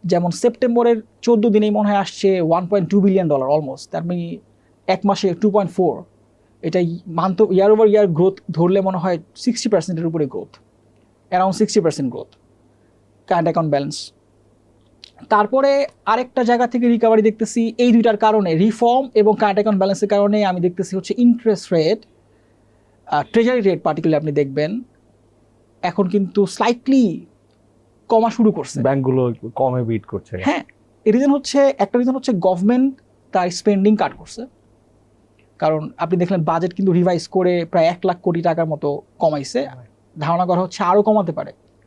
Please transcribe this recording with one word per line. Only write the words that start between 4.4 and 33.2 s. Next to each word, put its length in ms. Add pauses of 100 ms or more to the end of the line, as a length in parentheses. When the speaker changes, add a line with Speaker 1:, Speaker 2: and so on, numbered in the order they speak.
Speaker 1:
এক 180
মাসে 280
টু 180
পয়েন্ট 220
ফোর, 300 (580)
এটা 180 (360)
month, 300
year 240
over 160
year 220
growth 340 (100)
ধরলে 300
মনে 160
হয় 220 (160)
সিক্সটি 340
পার্সেন্টের 360
উপরে 200
গ্রোথ, 320 (760)
around 240
sixty 240
percent 280
growth, 260 (920)
কারেন্ট 160
অ্যাকাউন্ট 280
ব্যালেন্স। 400 (1160)
তারপরে 580 (180)
আরেকটা 380
জায়গা 240
থেকে 200
রিকভারি 340
দেখতেছি 560
এই 140
দুইটার 260
কারণে, 380
রিফর্ম 580
এবং 260
কারেন্ট 180
অ্যাকাউন্ট 220
ব্যালেন্সের 300
কারণে 360
আমি 140
দেখতেছি 360
হচ্ছে 220
ইন্টারেস্ট 560
রেট, 320 (1000)
আহ, 260
ট্রেজারি 300
রেট 180
particularly 380
আপনি 140
দেখবেন 500 (1000)
এখন 280
কিন্তু 340
slightly 760 (880)
কমা 220
শুরু 220
করছে। 300
Speaker 2:
ব্যাংকগুলো 520 (220)
কমে 280
বিট 220
করছে। 380
Speaker 1:
হ্যাঁ, 200 (420)
এই 60
রিজন 200
হচ্ছে, 460
একটা 220
রিজন 160
হচ্ছে 200
গভর্নমেন্ট 600 (360)